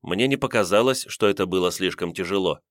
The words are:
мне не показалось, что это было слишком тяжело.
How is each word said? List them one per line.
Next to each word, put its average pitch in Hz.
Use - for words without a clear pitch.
мне 95
не 139
показалось, 120
что -
это 101
было 90
слишком 87
тяжело. 90